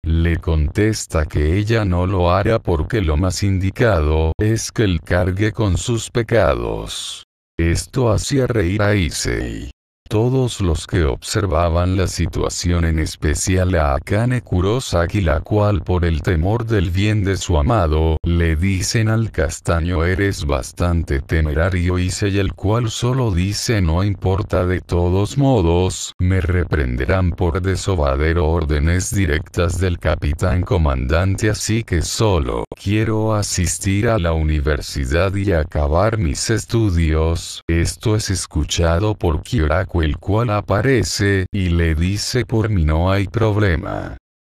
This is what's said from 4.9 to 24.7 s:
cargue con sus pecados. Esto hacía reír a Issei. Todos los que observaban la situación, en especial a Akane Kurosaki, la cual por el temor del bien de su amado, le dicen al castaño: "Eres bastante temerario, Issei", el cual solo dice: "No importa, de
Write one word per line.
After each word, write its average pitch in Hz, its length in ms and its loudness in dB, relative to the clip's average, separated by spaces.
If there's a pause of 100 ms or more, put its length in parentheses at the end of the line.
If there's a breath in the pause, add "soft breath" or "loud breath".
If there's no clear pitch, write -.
cargue 92 500 0
con 101 260 0
sus 113 320 -4
pecados. 64 1160 -2 (340)
Esto 104 540 0
hacía 131 340 0
reír 104 340 0
a 104 140 2
Issei. 58 760 -4 (400)
Todos 123 500 0
los 82 260 0
que 90 180 0
observaban 87 920 0
la 98 100 0
situación, 85 800 -2
en 80 140 2
especial 90 760 0
a 73 200 2
Akane 113 480 -2
Kurosaki, 92 800 0
la 76 180 2
cual 104 420 0
por 87 220 0
el 80 180 2
temor 101 440 0
del 98 240 0
bien 101 340 2
de 95 120 0
su 90 220 0
amado, 80 640 2
le 85 320 2
dicen 98 540 0
al 110 240 0
castaño: 82 720 -2
"Eres 92 400 0
bastante 73 760 -2
temerario, 85 800 0
Issei", 95 400 -2
el 95 140 0
cual 110 380 -2
solo 123 420 -2
dice: 101 480 0
"No 85 240 2
importa, 95 600 0
de 90 160 -2